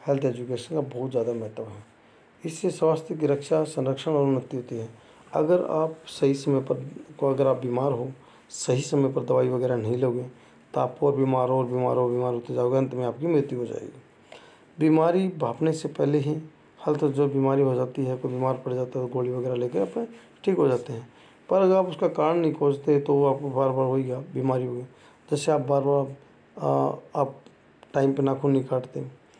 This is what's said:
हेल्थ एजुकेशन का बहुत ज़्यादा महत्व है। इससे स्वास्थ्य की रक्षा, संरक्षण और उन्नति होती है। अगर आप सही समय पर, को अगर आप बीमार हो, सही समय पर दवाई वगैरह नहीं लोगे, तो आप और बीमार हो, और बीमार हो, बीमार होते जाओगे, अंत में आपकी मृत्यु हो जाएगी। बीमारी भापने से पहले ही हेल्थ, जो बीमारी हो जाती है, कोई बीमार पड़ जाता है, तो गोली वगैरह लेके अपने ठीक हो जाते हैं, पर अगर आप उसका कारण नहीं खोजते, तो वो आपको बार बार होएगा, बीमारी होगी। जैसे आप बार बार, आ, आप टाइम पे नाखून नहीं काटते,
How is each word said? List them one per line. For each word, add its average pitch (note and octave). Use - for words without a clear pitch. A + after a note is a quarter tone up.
हेल्थ C#3
एजुकेशन B2
का D3+
बहुत B2+
ज़्यादा A#2+
महत्व A2+
है। G#2
इससे D#3+
स्वास्थ्य D#3+
की D#3
रक्षा, C#3+
संरक्षण C3+
और D3
उन्नति C3+
होती B2
है। A2+
अगर D#3
आप D#3+
सही C#3
समय C#3
पर, B2+
को C#3
अगर C3+
आप C3+
बीमार B2+
हो, B2+
सही B2+
समय C#3
पर B2
दवाई B2+
वगैरह B2
नहीं A2+
लोगे, B2
तो C3+
आप B2+
और C#3+
बीमार C3
हो, C3
और B2+
बीमार B2
हो, B2
बीमार B2
होते A#2+
जाओगे, B2
अंत C3+
में B2
आपकी B2
मृत्यु C#3
हो A#2+
जाएगी। -
बीमारी D#3+
भापने D#3
से D#3
पहले D3
ही C#3+
हेल्थ, D3+
जो C#3+
बीमारी C3+
हो C3
जाती B2+
है, B2+
कोई B2+
बीमार C3
पड़ B2+
जाता B2+
है, B2+
तो A#2+
गोली B2
वगैरह B2+
लेके B2
अपने G#3
ठीक F#3+
हो D3+
जाते B2
हैं, A#2
पर F#3
अगर F#3
आप F#3+
उसका F3
कारण D#3+
नहीं E3
खोजते, C#3+
तो C#3+
वो C#3
आपको C#3
बार C3+
बार C3
होएगा, C3
बीमारी C3
होगी। B2
जैसे D3
आप D3
बार C#3
बार, C#3
आ, C#3
आप C#3
टाइम C#3
पे C#3
नाखून C3+
नहीं C3+
काटते, C3